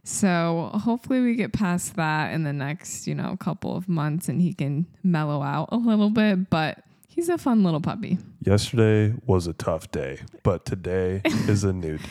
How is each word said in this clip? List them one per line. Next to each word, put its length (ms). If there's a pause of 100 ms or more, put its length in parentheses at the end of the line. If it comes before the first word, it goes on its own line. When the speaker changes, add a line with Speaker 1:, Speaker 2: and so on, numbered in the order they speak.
Speaker 1:
So 680
hopefully 460
we 140
get 180
past 440
that 360
in 120
the 80
next, 540
you 80
know, 220
couple 400
of 120
months 400
and 120
he 140
can 320 (160)
mellow 400
out 300
a 40
little 340
bit, 400
but 320 (260)
he's 200
a 100
fun 260
little 160
puppy. 380 (240)
Speaker 2:
Yesterday 720 (120)
was 200
a 80
tough 360
day, 300 (220)
but 220
today 580
Speaker 1:
<laughs> 20
Speaker 2:
is 400
a 80
new 260 (120)